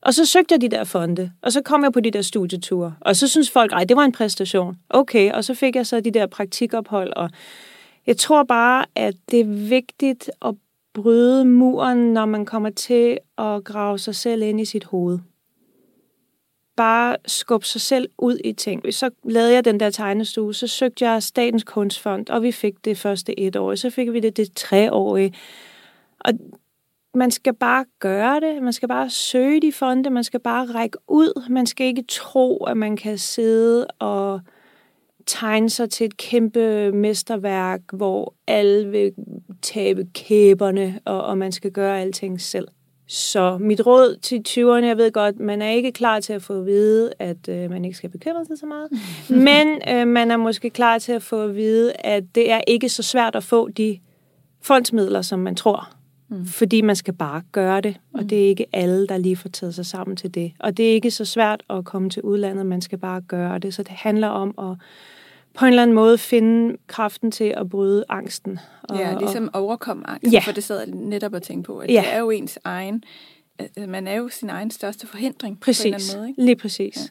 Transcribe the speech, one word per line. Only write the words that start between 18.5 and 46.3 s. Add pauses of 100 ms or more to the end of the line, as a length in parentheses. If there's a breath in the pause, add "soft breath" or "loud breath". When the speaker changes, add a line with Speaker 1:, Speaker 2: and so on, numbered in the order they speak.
Speaker 1:
ting.
Så (140)
lavede
jeg
den
der
tegnestue,
så
søgte
jeg
Statens
Kunstfond,
og
vi
fik
det
første
etårige,
så
fik
vi
det,
det
treårige. (880 loud breath)
Og (840)
man
skal
bare (140)
gøre
det,
man
skal
bare
søge
de
fonde,
man
skal
bare
række (100)
ud,
man
skal
ikke
tro,
at
man
kan
sidde
og (840 soft breath)
tegne
sig
til
et
kæmpe
mesterværk, (120)
hvor (140)
alle
vil (500)
tabe
kæberne,
og,
og
man
skal
gøre
alting
selv. (400)
Så
mit
råd
til
tyverne,
jeg
ved
godt,
man
er
ikke
klar
til